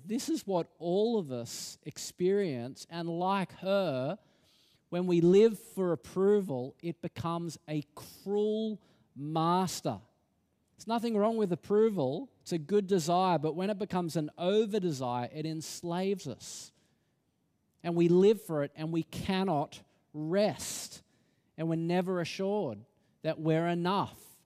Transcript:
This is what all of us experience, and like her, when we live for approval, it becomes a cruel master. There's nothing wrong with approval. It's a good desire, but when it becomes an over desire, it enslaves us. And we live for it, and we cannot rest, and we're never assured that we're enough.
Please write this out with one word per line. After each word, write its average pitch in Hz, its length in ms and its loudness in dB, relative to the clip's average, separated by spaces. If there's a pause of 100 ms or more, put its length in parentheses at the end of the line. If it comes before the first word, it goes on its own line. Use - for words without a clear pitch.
This 226 240 -4
is 311 180 -4
what 175 300 0
all 202 400 0
of 160 120 -4
us - 540 -10
experience, 160 1040 -4
and 170 200 -6
like 180 440 0
her, 180 640 -2 (720)
when 180 180 -2
we 175 120 4
live 196 400 8
for 185 320 -2
approval, 180 920 0
it 170 200 -8
becomes 170 560 -6 (100)
a 151 160 -4 (120)
cruel 214 840 -4 (340)
master. 160 880 0 (800)
There's - 100 -16
nothing 226 300 -2
wrong 220 180 2
with 214 160 0
approval. 202 800 0 (120)
It's - 100 -8
a 175 40 0
good 185 300 0
desire, 175 500 2
but 151 200 -2
when 190 120 -2
it 208 80 -4
becomes 180 380 -4
an 151 220 -2
over 208 420 2
desire, 127 540 -2
it 151 120 -6
enslaves 170 800 -4
us. - 460 -12 (1120)
And 170 140 -2
we 170 100 8
live 196 340 6
for 151 220 -2
it, 143 140 -4
and 156 160 -6
we 165 100 -2
cannot 185 800 -2 (320)
rest, 165 880 -2 (560)
and 160 100 -4
we're 165 80 0
never 175 460 0
assured 180 580 -4 (440)
that 156 180 -4
we're 160 260 2
enough. 175 500 0 (280)